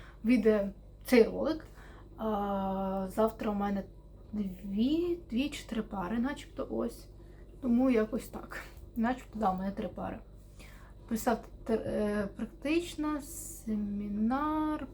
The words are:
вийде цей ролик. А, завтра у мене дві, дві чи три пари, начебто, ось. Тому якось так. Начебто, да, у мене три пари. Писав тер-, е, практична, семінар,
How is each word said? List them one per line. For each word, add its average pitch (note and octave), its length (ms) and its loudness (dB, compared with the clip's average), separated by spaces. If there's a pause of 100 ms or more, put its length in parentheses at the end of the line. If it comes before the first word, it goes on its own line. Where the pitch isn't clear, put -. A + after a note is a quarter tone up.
(220)
вийде G#3+ 480 6 (340)
цей A#3+ 180 10
ролик. G#3 420 0 (520)
А, G3 1000 0
завтра A3 360 2
у G3+ 40 2
мене G3+ 280 0 (500)
дві, G#3+ 840 0 (120)
дві C4 180 2
чи - 180 -10
три A3 160 -4
пари, G3 360 -4
начебто, - 520 -4
ось. A#3 360 -2 (540)
Тому B3+ 300 6
якось G#3+ 380 2
так. - 300 -12 (380)
Начебто, A#3 420 -2
да, G#3 120 4
у F#3 60 2
мене F#3+ 140 -2
три G3 180 -4
пари. F#3+ 300 -8 (880)
Писав A3+ 360 0 (200)
тер-, A3+ 220 2
е, G#3 500 0
практична, D4+ 840 -2
семінар, A3+ 1700 -2